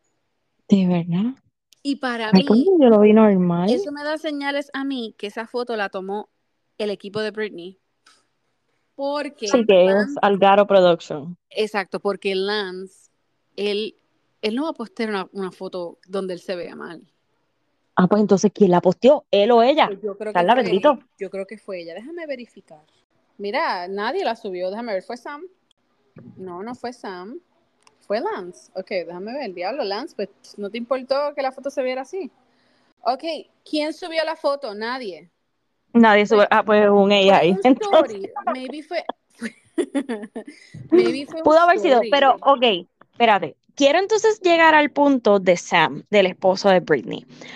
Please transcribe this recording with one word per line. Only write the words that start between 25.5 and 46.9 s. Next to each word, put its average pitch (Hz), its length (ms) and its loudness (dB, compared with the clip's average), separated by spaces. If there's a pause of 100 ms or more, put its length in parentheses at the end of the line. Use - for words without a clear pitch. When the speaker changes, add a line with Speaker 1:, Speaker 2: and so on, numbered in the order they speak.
Speaker 2:
No, 185 260 -14
no 240 120 -12
fue 247 180 -12
Sam. 208 480 -16 (680)
Fue 214 140 -4
Lance. 196 540 -12
Ok, 185 140 -12
déjame 180 440 -8
ver. 254 220 -10
Diablo, 214 300 -8
Lance, 277 300 -8
pues, 202 140 -8 (300)
¿no 202 120 -10
te 226 80 -10
importó 269 560 -4
que 277 80 -8
la 262 100 -4
foto 269 180 -12
se 277 120 -8
viera 254 200 -6
así? 349 280 -12 (720)
Ok, 254 220 -4 (440)
¿quién 302 240 -2
subió 320 320 -4
la 320 120 -6
foto? 277 380 -4
Nadie. 214 560 -10 (640)
Speaker 1:
Nadie 214 320 6
Speaker 2:
Fue 220 100 2
Speaker 1:
subió. 208 140 6
Ah, 214 140 2
pues 208 260 4
un 202 180 6
Speaker 2:
fue 196 260 4
Speaker 1:
A 156 100 4
I. 170 60 4
Speaker 2:
un 190 100 0
Speaker 1:
<laughs> - 40 0
Entonces 262 520 4
Speaker 2:
story. 196 140 -10 (220)
Maybe 269 300 -10
fue, 330 220 -8 (260)
fue - 240 -14 (220)
<laughs> - 1120 -10
maybe 330 360 2
fue 320 140 -12
un 320 40 -2
Speaker 1:
Pudo 311 160 4
haber 349 180 4
sido, 277 220 2
Speaker 2:
story. 214 100 -2
Speaker 1:
pero, 277 320 4
ok, 262 200 2 (500)
espérate. 202 440 0 (180)
Quiero 285 240 4
entonces 427 420 0
llegar 330 340 4
al 294 160 4
punto 262 480 2
de 180 200 2
Sam, 151 500 0
del 202 180 4
esposo 190 440 0
de 185 100 6
Britney. 127 460 -4 (300)